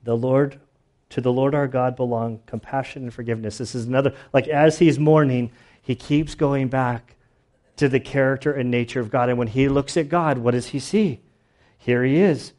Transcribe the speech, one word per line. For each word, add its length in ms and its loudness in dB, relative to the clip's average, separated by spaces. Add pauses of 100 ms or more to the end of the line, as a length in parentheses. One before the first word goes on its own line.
The 120 -2
Lord, 440 0 (480)
to 140 -6
the 100 0
Lord 220 0
our 140 0
God 280 -2
belong 480 -4
compassion 600 -8
and 100 -10
forgiveness. 420 -6
This 180 -10
is 120 -4
another, 280 0 (200)
like, 120 2
as 320 2
he's 200 4
mourning, 520 4 (320)
he 120 -4
keeps 400 -4
going 340 0
back 480 -4 (600)
to 120 2
the 100 2
character 540 0
and 180 -2
nature 300 -2
of 100 -6
God. 180 0
And 100 0
when 100 -2
he 200 2
looks 280 0
at 120 0
God, 300 0
what 120 0
does 180 -2
he 100 -6
see? 420 0 (580)
Here 260 2
he 120 4
is. 420 2